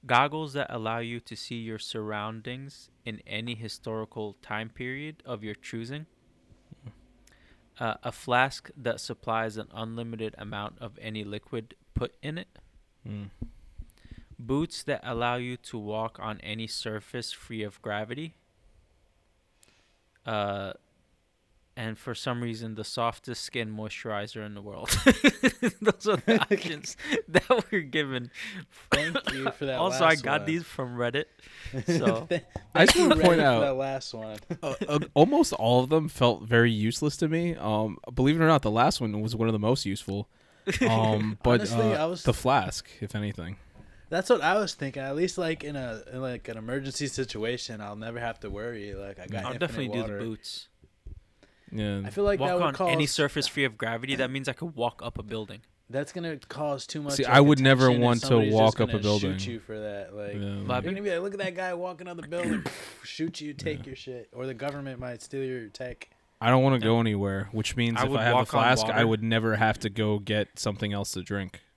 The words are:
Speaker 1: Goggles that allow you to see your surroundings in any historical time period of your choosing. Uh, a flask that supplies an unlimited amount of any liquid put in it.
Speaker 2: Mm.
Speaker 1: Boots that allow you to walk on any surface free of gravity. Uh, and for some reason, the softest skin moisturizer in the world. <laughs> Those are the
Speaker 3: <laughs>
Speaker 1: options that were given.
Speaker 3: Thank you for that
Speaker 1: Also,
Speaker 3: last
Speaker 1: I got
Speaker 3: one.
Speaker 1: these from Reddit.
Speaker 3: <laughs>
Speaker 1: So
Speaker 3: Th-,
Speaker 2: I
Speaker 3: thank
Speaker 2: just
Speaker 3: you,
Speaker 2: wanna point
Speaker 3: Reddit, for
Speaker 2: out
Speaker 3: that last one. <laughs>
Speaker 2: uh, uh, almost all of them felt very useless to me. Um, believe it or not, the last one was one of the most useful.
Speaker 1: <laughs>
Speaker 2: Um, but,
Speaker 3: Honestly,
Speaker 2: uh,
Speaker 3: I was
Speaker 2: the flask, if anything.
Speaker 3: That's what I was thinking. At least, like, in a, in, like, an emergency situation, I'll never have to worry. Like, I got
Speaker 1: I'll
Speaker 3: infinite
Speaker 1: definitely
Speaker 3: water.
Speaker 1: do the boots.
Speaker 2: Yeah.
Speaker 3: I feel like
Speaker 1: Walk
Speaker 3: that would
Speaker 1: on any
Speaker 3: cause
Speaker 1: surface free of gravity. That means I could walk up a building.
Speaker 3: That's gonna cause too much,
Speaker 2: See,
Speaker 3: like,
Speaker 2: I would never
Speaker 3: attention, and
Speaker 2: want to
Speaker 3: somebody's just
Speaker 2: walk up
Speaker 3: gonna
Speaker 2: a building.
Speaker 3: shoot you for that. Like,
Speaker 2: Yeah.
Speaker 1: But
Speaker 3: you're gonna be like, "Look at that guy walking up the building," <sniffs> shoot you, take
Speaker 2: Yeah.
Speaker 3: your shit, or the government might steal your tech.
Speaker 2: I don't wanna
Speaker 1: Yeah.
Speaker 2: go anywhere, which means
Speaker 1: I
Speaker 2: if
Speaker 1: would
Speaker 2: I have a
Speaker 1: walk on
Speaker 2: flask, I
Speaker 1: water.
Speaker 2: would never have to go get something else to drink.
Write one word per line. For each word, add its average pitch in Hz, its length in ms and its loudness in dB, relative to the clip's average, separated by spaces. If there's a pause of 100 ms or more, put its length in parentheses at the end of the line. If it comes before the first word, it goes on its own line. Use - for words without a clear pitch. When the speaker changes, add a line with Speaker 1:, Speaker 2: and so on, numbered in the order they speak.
Speaker 1:
Goggles 143 500 2
that 143 140 -2
allow 113 300 -4
you 117 220 -8
to - 160 -16
see - 200 -10
your 113 220 -10
surroundings 110 1120 -10 (140)
in 110 220 -10
any 113 280 -8
historical 110 880 -10
time 110 260 -6
period 139 560 -12
of 110 200 -10
your 107 100 -8
choosing. 127 520 -12 (1700)
Uh, 113 240 -2
a 120 100 -6
flask 127 640 0
that 117 240 -4
supplies 113 560 -6
an 107 160 -10
unlimited 113 680 -10
amount 104 420 -10
of 113 200 -14
any 110 240 -8
liquid 104 500 -10 (200)
put - 280 -4
in 151 140 -8
it. 185 120 -14 (600)
Speaker 2:
Mm. 101 220 -10 (1080)
Speaker 1:
Boots 135 440 -4
that 143 220 -4
allow 120 320 -2
you 123 200 -6
to - 220 -12
walk 107 420 -6
on 107 200 -8
any 110 260 -8
surface 107 680 -8
free 110 300 -10
of 104 180 -10
gravity. 117 540 -6 (1900)
Uh, 101 460 -2 (1000)
and 110 220 -8
for - 180 -8
some 120 280 -4
reason, 113 320 -8
the 107 100 -8
softest 117 600 -6
skin 110 300 -6
moisturizer 107 720 -8
in 104 100 -12
the 101 60 -14
world. 101 300 -10
<laughs> - 920 4
Those 208 260 2
are 208 120 4
the 226 280 4
Speaker 3:
<laughs> - 40 -
Speaker 1:
options 165 460 -4 (320)
that 190 440 2
were 196 80 0
given. 135 500 -4 (600)
Speaker 3:
Thank 165 420 -2
you 135 200 -2
for - 140 -8
that 131 120 -2
Speaker 1:
Also, 170 260 2
Speaker 3:
last 160 160 6
Speaker 1:
I - 20 -12
got 139 200 0
Speaker 3:
one. - 60 -6
Speaker 1:
these 165 160 -2
from 123 320 -8
Reddit. 120 280 0 (480)
Speaker 3:
<laughs> 127 140 -6
Speaker 1:
So 143 420 2
Speaker 3:
Th-, 170 140 0 (320)
Speaker 2:
I 170 100 8
Speaker 3:
thank - 60 6
Speaker 2:
just - 60 4
Speaker 3:
you, 349 120 6
Speaker 2:
wanna 302 140 6
point 170 180 8
Speaker 3:
Reddit, - 20 6
for 147 40 8
Speaker 2:
out 123 140 6
Speaker 3:
that 139 140 2
last 135 380 -4
one. 110 240 -10 (140)
<laughs> 170 120 -8
Speaker 2:
uh, 143 120 -4 (120)
uh, 147 120 2 (160)
almost 262 400 6
all 123 280 6
of 131 60 -2
them 156 200 2
felt 120 340 4
very 117 280 6
useless 113 480 0
to 160 100 0
me. 170 280 0
Um, 107 420 0 (160)
believe 139 240 4
it 165 60 6
or 160 40 8
not, 156 120 8
the 107 100 0
last 120 300 4
one 107 220 -2
was 113 120 -2
one 113 140 2
of 110 40 4
the 110 60 2
most 110 280 2
useful. 98 420 -4 (380)
Speaker 1:
<laughs> - 200 0
Speaker 2:
Um, 107 560 4
but, 120 180 6
Speaker 3:
Honestly, 110 340 2
Speaker 2:
uh, - 100 0
Speaker 3:
I - 20 0
was 170 160 -4
Speaker 2:
the 120 120 4
flask, 127 540 0 (120)
if 104 160 -8
anything. 101 400 -6 (540)
Speaker 3:
That's 185 200 -2
what 196 120 4
I 165 160 4
was 202 160 -2
thinking. 135 280 -8
At 139 140 -4
least, 180 220 -2
like, 160 260 -4
in 147 100 -8
a, 123 280 -8 (100)
in, 127 80 -8
like, 123 280 -8
an 117 100 -8
emergency 135 500 -6
situation, 117 720 -6
I'll 104 160 -10
never 117 240 -10
have 117 200 -6
to 104 100 -10
worry. 104 440 -10
Like, 98 240 -12
I 90 80 -16
got 98 200 -8
Speaker 1:
I'll 123 80 -6
Speaker 3:
infinite 120 40 -10
Speaker 1:
definitely 127 420 -4
Speaker 3:
water. 107 180 -6
Speaker 1:
do 107 60 -6
the 113 60 -6
boots. - 380 -12 (1040)
Speaker 2:
Yeah. 101 320 -4
Speaker 3:
I 101 60 -8
feel 202 140 -2
like 202 140 2
Speaker 1:
Walk 180 120 2
Speaker 3:
that 180 100 2
would 170 200 0
Speaker 1:
on 185 100 2
any 160 160 2
Speaker 3:
cause - 60 -2
Speaker 1:
surface 143 360 0
free 143 160 0
of 113 140 -2
gravity. 117 380 -4
That 127 140 0
means 135 180 -6
I - 40 -4
could 160 240 -8
walk 117 260 -2
up - 160 -8
a 113 60 -10
building. 107 380 -10 (280)
Speaker 3:
That's 139 220 -6
gonna 170 240 -8 (120)
cause 143 380 -6
too 151 160 -8
much, 143 120 -4
Speaker 2:
See, 139 100 2
Speaker 3:
like, 120 80 2
Speaker 2:
I 135 80 12
would 143 200 10
never 131 260 8
Speaker 3:
attention, 123 100 8
and 120 80 4
Speaker 2:
want 120 160 6
to - 60 -4
Speaker 3:
somebody's 107 260 6
just 110 100 8
Speaker 2:
walk 110 180 6
up 110 100 4
Speaker 3:
gonna 113 80 2
Speaker 2:
a 98 40 0
building. 101 360 2
Speaker 3:
shoot 98 140 -4
you 113 80 -6
for 107 200 -12
that. 101 340 -8
Like, 104 200 -8
Speaker 2:
Yeah. 101 320 -6
Speaker 1:
But 123 180 -2
Speaker 3:
you're 180 80 -4
gonna 196 100 -6
be 202 80 -2
like, 170 120 -2
"Look 196 100 -6
at 196 80 -8
that 190 160 -4
guy 185 180 -4
walking 180 340 -8
up 175 100 -12
the 151 100 -12
building," 175 340 -2 (220)
<sniffs> - 200 -18
shoot - 360 -6
you, 151 140 -10
take 143 260 -6
Speaker 2:
Yeah. 101 60 -12
Speaker 3:
your 131 100 -12
shit, 123 360 -14
or 123 140 -8
the 131 80 -8
government 135 460 -8
might 127 220 -10
steal 135 200 -8
your 127 260 -6
tech. - 420 -12 (320)
Speaker 2:
I 113 80 6
don't 131 120 8
wanna 135 140 6
Speaker 1:
Yeah. 110 80 0
Speaker 2:
go 117 160 6
anywhere, 98 520 0
which 110 240 -2
means 117 220 0
Speaker 1:
I 127 60 2
Speaker 2:
if 135 60 0
Speaker 1:
would 139 100 2
Speaker 2:
I 120 40 0
have 120 80 4
a 120 40 6
Speaker 1:
walk 127 180 2
on 139 80 6
Speaker 2:
flask, 117 240 4
I - 100 -2
Speaker 1:
water. 117 100 6
Speaker 2:
would 110 160 2
never 113 340 2
have 110 240 4
to 110 100 -2
go 107 280 2
get 104 400 -2
something 101 340 -2
else 101 200 -4
to 92 100 -6
drink. 98 380 -6 (160)